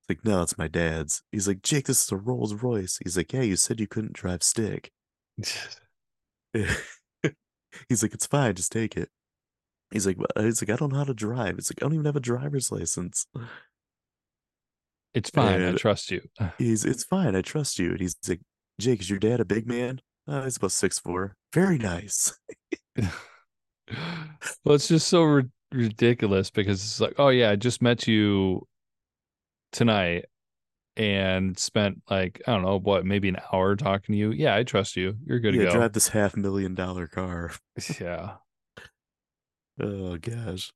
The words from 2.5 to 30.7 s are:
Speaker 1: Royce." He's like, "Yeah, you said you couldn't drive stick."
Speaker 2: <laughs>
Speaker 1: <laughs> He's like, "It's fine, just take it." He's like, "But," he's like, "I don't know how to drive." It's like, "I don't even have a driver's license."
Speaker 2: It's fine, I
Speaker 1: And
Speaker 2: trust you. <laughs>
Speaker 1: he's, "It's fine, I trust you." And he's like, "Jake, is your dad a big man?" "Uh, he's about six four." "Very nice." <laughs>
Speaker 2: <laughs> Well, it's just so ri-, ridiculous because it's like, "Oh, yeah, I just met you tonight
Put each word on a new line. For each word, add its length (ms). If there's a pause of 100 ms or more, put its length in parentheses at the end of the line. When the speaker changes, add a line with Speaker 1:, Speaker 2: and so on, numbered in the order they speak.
Speaker 1:
Royce." 480
He's 160
like, 160
"Yeah, 100
you 120
said 240
you 80
couldn't 280
drive 280
stick." 480 (480)
Speaker 2:
<laughs> 60 (1080)
Speaker 1:
<laughs> 20 (1300)
He's 140
like, 100
"It's 140
fine, 300
just 160
take 240
it." 120 (840)
He's 120
like, 140
"But," 140 (120)
he's 160
like, 100
"I 40
don't 180
know 60
how 60
to 100
drive." 440
It's 120
like, 100
"I 60
don't 80
even 120
have 100
a 40
driver's 520
license." 560 (1900)
Speaker 2:
It's 160
fine, 320
I 60
Speaker 1:
And 100
Speaker 2:
trust 320
you. 120 (180)
<laughs> 180
Speaker 1:
he's, 260
"It's 200
fine, 320
I 60
trust 360
you." 140
And 80
he's 160 (120)
like, 120 (400)
"Jake, 200
is 80
your 120
dad 180
a 60
big 240
man?" 320 (260)
"Uh, 160
he's 140
about 160
six 260
four." 380 (160)
"Very 260
nice." 580 (600)
<laughs> 100 (840)
Speaker 2:
<laughs> 760
Well, 100
it's 140
just 200
so 140
ri-, 280 (220)
ridiculous 800
because 320
it's 180
like, 180
"Oh, 100
yeah, 220
I 60
just 260
met 240
you 600 (1040)
tonight 540 (720)